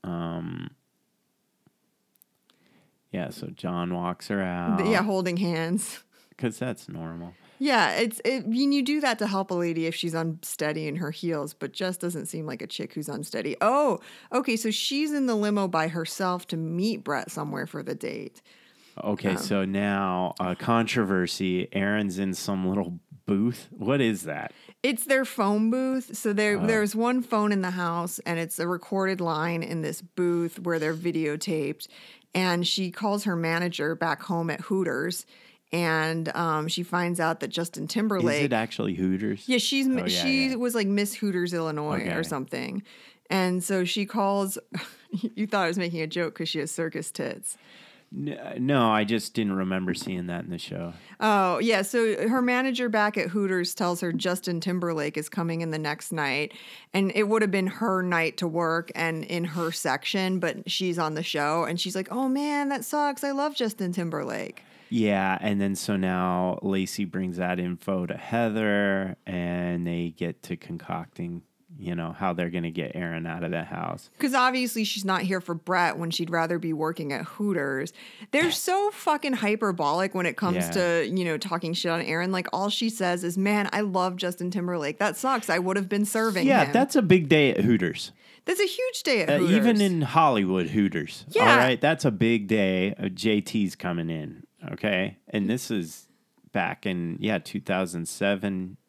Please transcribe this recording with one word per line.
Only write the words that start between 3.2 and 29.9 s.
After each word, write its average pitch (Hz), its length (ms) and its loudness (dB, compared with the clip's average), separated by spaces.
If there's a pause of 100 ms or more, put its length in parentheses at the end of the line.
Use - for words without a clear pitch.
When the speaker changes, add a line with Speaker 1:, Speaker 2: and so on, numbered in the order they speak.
Speaker 1:
so - 180 -12
John 87 460 -4
walks 87 340 -4
her 101 140 0
out. 87 360 0
Speaker 2:
Th-, - 120 2
yeah, - 120 4
holding 190 340 0
hands. 175 640 -2 (360)
Speaker 1:
'Cause 117 220 -4
that's - 300 -6
normal. 85 440 -10 (280)
Speaker 2:
Yeah, 240 320 4
it's, 226 320 0
it, 262 200 0
I - 40 -4
mean, 262 240 2
you 285 100 4
do 285 180 2
that 254 200 0
to 208 80 0
help 196 240 0
a - 20 0
lady 170 320 0
if 165 80 -2
she's 170 200 -4
unsteady 156 760 -4
in 147 80 -4
her 147 160 -4
heels, 156 420 -4
but - 180 -8
Jess 185 240 -4
doesn't 170 300 -6
seem 160 200 -8
like 131 140 -8
a - 60 -8
chick - 260 -8
who's 151 160 -8
unsteady. 143 520 -6
Oh, 254 400 2 (320)
okay, 247 240 0
so 220 160 -2
she's 294 400 -2
in 277 140 0
the 233 100 2
limo 208 320 2
by 160 180 2
herself 180 640 -2
to 170 80 -4
meet 175 480 -2
Bret 139 260 -2
somewhere 147 380 -6
for - 160 -10
the 143 100 -6
date. - 480 -10 (600)
Speaker 1:
Okay, 101 280 0
Speaker 2:
Um, 90 80 0
Speaker 1:
so 98 260 0
now, 98 760 0
uh, 90 160 0
controversy. 98 1160 2
Aaron's 101 460 0
in 95 160 0
some 95 340 -2
little 90 300 -2 (280)
booth. 107 440 0
What 135 300 0
is 113 240 2
that? 76 280 -8 (300)
Speaker 2:
It's 254 220 -2
their 269 200 2
phone 214 460 2
booth. 262 460 -2
So 214 160 -2
there, 208 280 2
Speaker 1:
Oh. 196 60 2
Speaker 2:
there's 214 300 2
one 240 260 2
phone 208 300 2
in 196 100 2
the 185 80 -2
house, 170 560 -2
and 165 140 0
it's 165 180 -6
a 170 80 0
recorded 190 540 -2
line 165 420 0
in 160 200 -4
this 156 200 -6